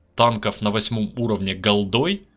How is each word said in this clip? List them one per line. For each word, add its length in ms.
танков 460
на 100
восьмом 460
уровне 380
голдой 680